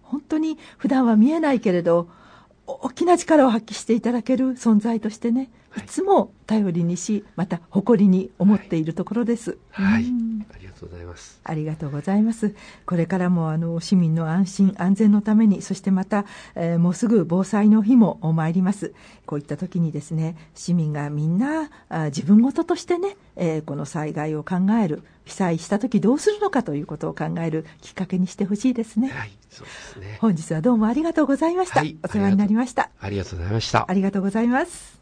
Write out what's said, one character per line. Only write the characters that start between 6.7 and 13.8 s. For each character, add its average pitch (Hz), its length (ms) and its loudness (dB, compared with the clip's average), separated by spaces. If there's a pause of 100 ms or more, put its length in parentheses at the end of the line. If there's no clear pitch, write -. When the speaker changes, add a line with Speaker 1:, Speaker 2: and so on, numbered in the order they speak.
Speaker 1:
り 170 140 0
に 175 100 0
し、 202 300 -4 (100)
ま 175 100 -4
た 175 140 -6 (100)
誇 202 340 4
り 202 60 8
に 185 300 2
思 196 160 6
っ 190 40 -2
て - 180 -4
い 160 60 0
る 160 100 -4
と 185 100 -6
こ 208 120 -6
ろ 233 100 0
で 233 100 0
す。 - 220 -10 (140)
Speaker 2:
は 196 120 -4
い。 - 20 0
は 220 140 4
い。 233 60 0
Speaker 1:
う 247 60 -4
ん。 226 420 -4
Speaker 2:
あ - 40 -20
り 92 100 -20
が 87 40 -18
と - 140 -20
う - 40 -16
ご 87 60 -16
ざ 85 60 -16
い 85 40 -14
ま 87 120 -14
す。 - 260 -20
Speaker 1:
あ - 100 -8
り 156 120 -4
が 160 100 -6
と 156 120 -8
う - 40 -6
ご 143 80 -6
ざ 196 160 -2
い 208 60 4
ま 226 100 2
す。 214 240 -4 (300)
こ 185 100 -4
れ 165 100 2
か 190 120 -2
ら 180 120 0
も、 165 200 0
あ 156 80 -2
の、 165 240 -4